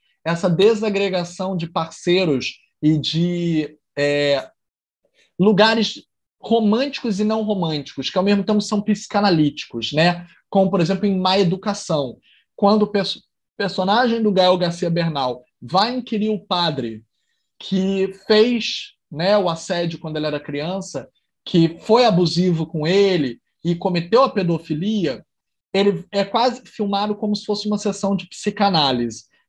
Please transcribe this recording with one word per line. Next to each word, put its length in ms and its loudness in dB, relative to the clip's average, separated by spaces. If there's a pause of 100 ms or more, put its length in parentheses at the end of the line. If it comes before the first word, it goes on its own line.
(260)
essa 240 0
desagregação 1080 0
de 120 -4
parceiros 920 -2 (220)
e 160 4
de, 800 -2 (200)
é, 520 0 (880)
lugares 640 2 (380)
românticos 800 0
e 40 0
não 200 0
românticos, 680 -4
que 80 -4
ao 60 2
mesmo 200 2
tempo 180 2
são 200 -2
psicanalíticos, 1120 0
né? 340 0 (240)
Como, 220 2
por 80 2
exemplo, 260 0
em 120 0
Má 200 0
Educação, 800 -2 (380)
quando 280 4
o 40 -2
perso-, 340 -4 (360)
personagem 640 0
do 80 2
Gael 260 4
Garcia 320 -2
Bernal 540 -2 (180)
vai 340 0
inquirir 340 -4
o 100 -2
padre 640 -4 (540)
que 560 -2 (120)
fez, 680 2 (180)
né, 260 2
o 120 0
assédio 500 -4
quando 160 -8
ele 100 -4
era 140 -4
criança, 680 -8 (340)
que 360 2
foi 260 4
abusivo 600 2
com 220 -4
ele 520 2 (240)
e 120 0
cometeu 480 2
a 60 2
pedofilia, 960 -2 (480)
ele 360 2
é 140 0
quase 420 -2
filmado 500 -4
como 200 -4
se 100 -8
fosse 220 -4
uma 100 -2
sessão 380 -2
de 140 -6
psicanálise. 960 -2 (240)